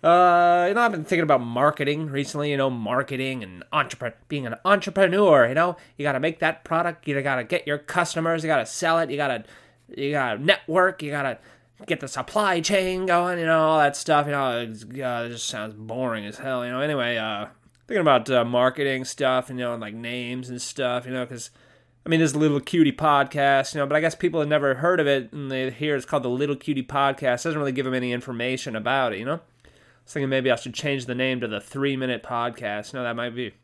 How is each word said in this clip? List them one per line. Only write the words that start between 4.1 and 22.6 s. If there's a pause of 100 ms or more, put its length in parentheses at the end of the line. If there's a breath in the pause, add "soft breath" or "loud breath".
being
an (100)
entrepreneur,
you
know? (200 loud breath)
You
gotta
make
that
product,
you
gotta
get
your
customers,
you
gotta
sell
it,
you
gotta, (520 soft breath)
you
gotta
network,
you
gotta (480 soft breath)
get
the
supply
chain
going,
you
know,
all
that
stuff,
you
know,
it's,
uh,
it
just
sounds
boring
as
hell,
you
know?
Anyway,
uh, (420)
thinking
about,
uh,
marketing
stuff,
and,
you
know,
and,
like,
names
and
stuff,
you
know,
'cause, (520 soft breath)
I
mean,
this
is
a
Little
Cutie